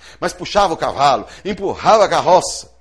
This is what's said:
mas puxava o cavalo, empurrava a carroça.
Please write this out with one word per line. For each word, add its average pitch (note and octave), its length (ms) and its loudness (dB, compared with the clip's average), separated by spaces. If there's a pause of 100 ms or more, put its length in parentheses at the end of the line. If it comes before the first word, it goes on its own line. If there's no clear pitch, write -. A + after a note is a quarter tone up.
(200)
mas F3+ 140 -6
puxava F#3 400 -2
o - 20 -4
cavalo, B2+ 500 0 (200)
empurrava F#3+ 580 0
a E3+ 40 2
carroça. D#3+ 720 0